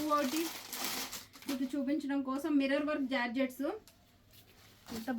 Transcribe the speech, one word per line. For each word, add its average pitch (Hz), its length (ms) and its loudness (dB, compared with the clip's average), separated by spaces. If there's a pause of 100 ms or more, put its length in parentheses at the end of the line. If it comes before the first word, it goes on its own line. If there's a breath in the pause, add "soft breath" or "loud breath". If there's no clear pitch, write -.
(200)
ఒకటి 294 240 2 (1040)
మీకు 269 240 0
చూపించడం 277 480 0 (100)
కోసం. 285 300 0
మిర్రర్ 285 320 2
వర్క్ 269 240 0
జార్జెట్స్ 254 500 0 (1300)
ఎంత 226 240 -6